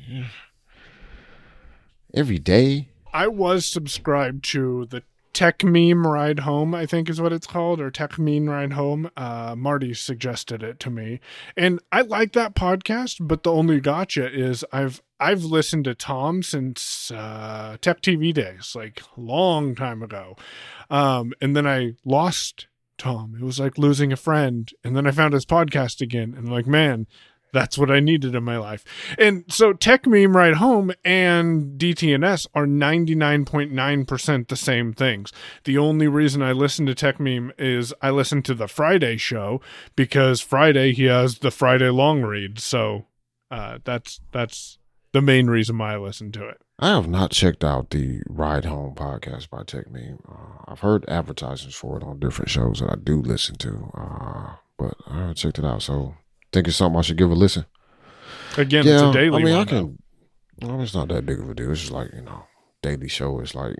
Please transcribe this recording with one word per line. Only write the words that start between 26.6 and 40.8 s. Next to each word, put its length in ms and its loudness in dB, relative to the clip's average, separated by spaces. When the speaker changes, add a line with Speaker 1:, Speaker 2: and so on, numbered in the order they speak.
Speaker 2:
"Man, 400 2
that's 240 0
what 140 2
I 100 6
needed 340 2
in 100 -4
my 140 -4
life." 260 -10
And 300 4
so 240 6
Tech 340 4
Meme 300 8
Ride 180 8
Home 380 4
and 760 2
D 160 2
T 200 2
N 80 2
S 320 0
are 120 2
ninety-nine 760 2
point 280 -2
nine 320 0
percent 440 -2
the 80 -6
same 360 0
things. 400 -2
The 140 2
only 280 4
reason 360 2
I 100 0
listen 340 0
to 80 0
Tech 240 -2
Meme 400 -4
is 340 -2
I 80 0
listen 320 0
to 120 -2
the 140 -6
Friday 480 2
show 440 -4
because 440 4
Friday 520 4